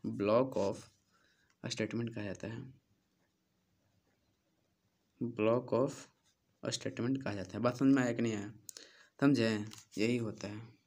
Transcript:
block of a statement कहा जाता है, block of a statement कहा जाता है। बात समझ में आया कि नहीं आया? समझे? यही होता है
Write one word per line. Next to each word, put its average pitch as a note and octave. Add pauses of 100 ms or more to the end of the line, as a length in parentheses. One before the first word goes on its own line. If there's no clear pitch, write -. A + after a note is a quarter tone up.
(180)
block A2
of G2 (800)
a -
statement A2+
कहा G#2
जाता G2
है, A#2 (2500)
block A#2
of C3+ (640)
a -
statement C3+
कहा G#2
जाता G2
है। G#2+
बात B2
समझ C3+
में C3
आया A#2+
कि A#2
नहीं A2+
आया? G2+ (680)
समझे? C3 (500)
यही A#2
होता G#2+
है G#2 (260)